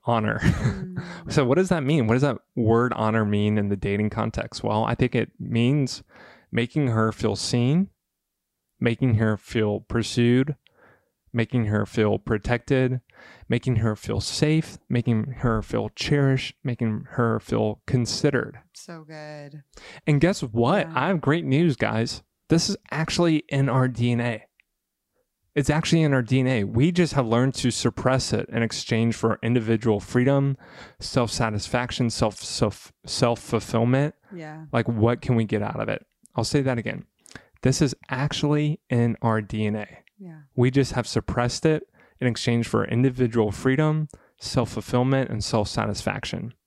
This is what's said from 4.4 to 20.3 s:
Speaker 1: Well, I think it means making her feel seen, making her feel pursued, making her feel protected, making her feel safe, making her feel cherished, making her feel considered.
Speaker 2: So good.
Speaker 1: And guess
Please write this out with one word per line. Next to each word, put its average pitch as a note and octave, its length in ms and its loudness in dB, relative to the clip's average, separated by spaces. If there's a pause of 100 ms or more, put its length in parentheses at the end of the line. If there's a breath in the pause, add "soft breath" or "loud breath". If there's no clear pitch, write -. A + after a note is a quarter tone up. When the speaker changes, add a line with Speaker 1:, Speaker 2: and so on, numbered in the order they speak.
Speaker 1:
Well, G#2+ 220 0
I A2+ 100 0
think B2+ 200 0
it A#2 260 0
means B2 640 0 (500 loud breath)
making B2 360 0
her A2 220 2
feel G#2+ 240 -2
seen, C3+ 540 0 (920)
making A#2+ 360 2
her G#2+ 220 2
feel G#2 440 -2
pursued, A#2+ 760 0 (800 soft breath)
making A#2 340 -2
her G#2 180 0
feel G#2 360 0
protected, B2 800 0 (480 loud breath)
making A#2+ 280 0
her G#2+ 200 0
feel G2+ 240 -4
safe, - 580 0 (100)
making A2+ 360 0 (140)
her A2 240 0
feel G#2+ 340 -4
cherished, C3+ 640 0
making A#2 500 -4
her A2+ 280 0
feel A2 480 -2
considered. B2 680 0 (140)
Speaker 2:
So E3 300 -18
good. D3+ 640 -18 (420 loud breath)
Speaker 1:
And D3 140 4
guess F3+ 240 2